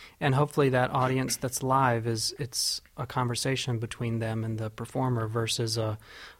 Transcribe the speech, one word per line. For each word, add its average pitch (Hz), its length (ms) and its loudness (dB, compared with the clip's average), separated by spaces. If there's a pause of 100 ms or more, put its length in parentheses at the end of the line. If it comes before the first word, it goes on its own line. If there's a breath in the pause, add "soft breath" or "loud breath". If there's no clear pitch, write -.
(200 loud breath)
And 139 160 2
hopefully 143 340 4
that 127 220 4
audience 127 460 2
that's - 260 -4
live 127 440 4
is, 113 300 -2
it's - 440 -4 (160)
a 135 100 -6
conversation 123 720 -2
between 117 400 -4
them 113 240 -2
and 113 140 -2
the 110 120 -4
performer 120 580 -2
versus 113 480 0
a, 110 220 0 (420 loud breath)